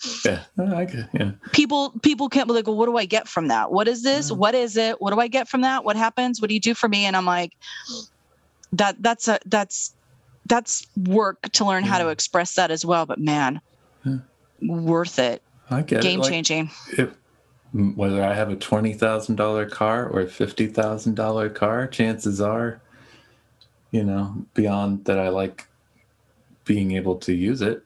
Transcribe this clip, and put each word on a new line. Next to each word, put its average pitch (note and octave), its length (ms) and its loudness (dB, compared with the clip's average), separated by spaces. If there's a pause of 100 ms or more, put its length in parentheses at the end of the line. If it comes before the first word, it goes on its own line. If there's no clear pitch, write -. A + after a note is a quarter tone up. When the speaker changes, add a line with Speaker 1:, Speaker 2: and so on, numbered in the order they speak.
(240)
Speaker 1:
Yeah. F2+ 160 0 (160)
No, F#3 200 0
I F3+ 100 -2
get, A#2+ 260 -8
yeah. G2+ 180 0 (220)
Speaker 2:
people, C#4+ 380 2 (120)
people C#4 260 2
can't B3 200 2
be A#3 60 2
like, A3+ 120 0
"Well, A3 80 0
what A3+ 120 2
do A#3 100 0
I G#3+ 80 0
get G#3 240 0
from D#3+ 180 -2
that? A2+ 240 2
What G#3 160 2
is A#3 160 0
this? C4+ 280 0
Speaker 1:
Yeah. G#3+ 60 -4
Speaker 2:
What G#3 200 4
is A#3 200 -2
it? A3+ 240 0
What G3 140 0
do A3 60 4
I A#3+ 80 2
get C4 200 0
from B3+ 120 0
that? C4 240 2
What G#3 100 2
happens? A3+ 460 0
What G#3+ 80 0
do G#3+ 60 0
you G#3+ 60 2
do A3+ 140 2
for A#3 140 2
me?" G3+ 160 2
And F#3+ 120 2
I'm F#3 100 2
like, F3 260 0 (1200)
"That, G3 300 2
that's A#3 260 2
a, G#3+ 180 4
that's, G3 480 -2 (520)
that's A#3 400 0 (100)
work F#3+ 440 2 (120)
to G#3+ 120 2
learn F#3+ 200 2
how F#3+ 140 2
to E3+ 60 2
Speaker 1:
Yeah. D#3+ 60 0
Speaker 2:
express F3 440 -2
that F3 160 4
as D#3+ 140 -2
well." E3 220 2
But C#3+ 140 -4
man, D3 400 0 (440)
Speaker 1:
Yeah. C3+ 140 0 (440)
Speaker 2:
worth E3 560 0
it. B2 240 -2 (280)
Speaker 1:
I C3 120 0
get A#2+ 180 0
it. - 20 2
Speaker 2:
Game F#3 180 2
Speaker 1:
Like, C3+ 100 2
Speaker 2:
changing. D#3+ 400 -2 (220)
Speaker 1:
if, - 180 0 (640)
m-, G2+ 220 2
whether G2 280 0
I G2+ 100 0
have G#2 160 -2
a F#2+ 60 -4
twenty G#2+ 380 -2
thousand A2 420 0
dollar G#2+ 320 0
car A2+ 400 0
or F#2+ 120 -2
a F2+ 80 0
fifty - 380 -2
thousand G#2+ 480 -2
dollar A2 340 0
car, A2+ 380 0
chances A2 540 -2
are, A2+ 400 -2 (1120)
you A2+ 140 2
know, G2 400 -2 (100)
beyond G2+ 500 0
that, G2 140 2
I F#2+ 100 0
like F#2+ 380 -4 (1000)
being G2 280 0
able F#2 240 0
to - 160 -2
use G#2 300 0
it G#2+ 240 -2